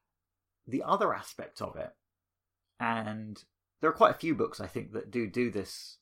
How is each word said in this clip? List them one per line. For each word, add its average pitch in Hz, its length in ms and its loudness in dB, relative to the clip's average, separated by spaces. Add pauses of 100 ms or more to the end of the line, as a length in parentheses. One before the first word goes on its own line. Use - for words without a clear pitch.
(680)
The 117 180 -2
other 170 260 4
aspect - 480 -8
of - 140 -6
it, - 160 -8 (880)
and 110 640 -4 (380)
there 160 100 6
are - 100 -4
quite 170 120 10
a - 60 -4
few 165 180 0
books, - 240 -2
I 95 80 -6
think, 113 240 -6
that 104 180 -6
do 117 180 0
do 120 220 2
this, - 520 -8